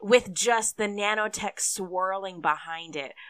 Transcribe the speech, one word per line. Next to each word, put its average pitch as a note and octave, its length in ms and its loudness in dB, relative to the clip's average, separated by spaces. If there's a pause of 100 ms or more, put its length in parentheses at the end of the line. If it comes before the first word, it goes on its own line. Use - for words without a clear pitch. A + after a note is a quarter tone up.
with G#3 320 6
just A3+ 440 2
the G#3 100 0
nanotech G#3 720 -2
swirling F#3 800 -2
behind E3 560 -2
it C#3 180 -6 (160)